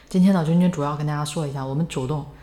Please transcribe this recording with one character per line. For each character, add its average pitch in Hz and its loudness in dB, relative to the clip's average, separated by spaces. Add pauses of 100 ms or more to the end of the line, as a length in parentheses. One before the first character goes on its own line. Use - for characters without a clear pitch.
今 185 2
天 196 6
呢， 175 2
君 165 4
君 180 4
主 160 -6
要 143 -2
跟 147 -4
大 151 -2
家 147 -2
说 151 -4
一 139 -6
下， 139 -6
我 135 -6
们 160 -2
主 131 -6
动 147 -4 (180)